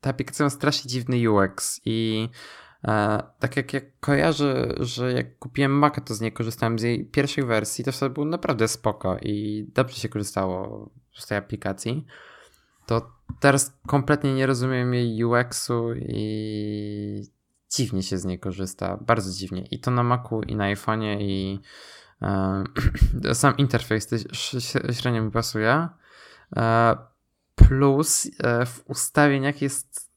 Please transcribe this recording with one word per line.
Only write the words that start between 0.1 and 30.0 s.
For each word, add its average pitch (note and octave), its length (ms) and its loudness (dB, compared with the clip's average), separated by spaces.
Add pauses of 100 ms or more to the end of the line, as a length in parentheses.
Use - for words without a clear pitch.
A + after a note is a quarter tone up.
ma C#3+ 40 4
strasznie C#3+ 400 -2
dziwny B2 420 0
U G2+ 100 6
X - 440 -2
i, A2+ 440 -2 (580)
e, G#2+ 360 2 (160)
tak B2 180 -2
jak, C3 160 -4
jak - 260 -8
kojarzę, C#3+ 800 2
że B2 340 -2
jak B2 260 -4
kupiłem C#3 320 0
Maca, C#3+ 300 2
to - 120 -8
z G#2+ 80 -6
niej A2+ 100 -2
korzystałem, A2+ 480 -2
z - 20 -2
jej A#2+ 240 -2
pierwszej C#3 380 0
wersji, A2+ 400 0
to C3+ 80 -2
wtedy C3+ 220 -2
było D3 120 -2
naprawdę D3 420 0
spoko - 540 -2
i G#2+ 520 -4
dobrze B2+ 240 0
się A2+ 120 -4
korzystało G2+ 800 -4 (240)
z - 140 -18
tej G#2 100 -4
aplikacji, G#2 680 -6 (800)
to A#2 260 -2 (280)
teraz C#3 380 4 (100)
kompletnie C#3+ 460 2
nie C3+ 120 2
rozumiem B2+ 480 0
jej A#2 300 0
U A#2 120 2
X-u A#2+ 600 -2
i G#2 1300 -6 (460)
dziwnie G2+ 340 -2
się F#2+ 140 -4
z F#2 80 -6
niej F#2 140 -4
korzysta, F#2 580 -6
bardzo G#2+ 340 -2
dziwnie. F#2 300 -8
I - 180 -8
to B2+ 120 -4
na A#2+ 120 0
Macu, A#2+ 380 -2
i - 140 -6
na G2+ 180 0
iPhone'ie, G#2+ 480 -4
i, F#2+ 380 -2 (640)
e, F#2+ 420 0 (680)
<clears throat> - 0 -
sam B2+ 240 4
interfejs A#2 500 0
też A2+ 240 -4
ś-, - 240 -6
ś-, B2 440 -2
średnio A#2 240 0
mi A2 80 -2
pasuje. A#2 560 0 (680)
E, A2+ 420 4 (580)
plus, C#3 720 8 (160)
e, A#2+ 220 2
w - 200 -14
ustawieniach C#3+ 760 2
jest - 560 -6